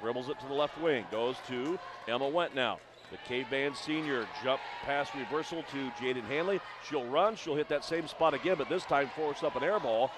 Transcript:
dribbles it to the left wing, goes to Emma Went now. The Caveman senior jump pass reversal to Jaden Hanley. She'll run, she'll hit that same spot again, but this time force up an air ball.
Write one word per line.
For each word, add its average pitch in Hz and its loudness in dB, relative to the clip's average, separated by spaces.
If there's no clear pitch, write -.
dribbles 123 -2
it 147 -4
to 135 -10
the 139 -4
left 147 2
wing, 143 4
goes 120 0
to 131 -2
Emma 127 2
Went 160 2
now. 113 2
The 92 -12
Caveman 131 0
senior 147 -2
jump 131 2
pass 143 0
reversal 147 -4
to 135 -2
Jaden 127 0
Hanley. 165 0
She'll 143 -2
run, 185 4
she'll 147 -2
hit 151 0
that 143 0
same 165 -2
spot 160 4
again, 151 4
but 139 -2
this 180 0
time 139 4
force 151 0
up 156 2
an 143 0
air 202 4
ball. 120 4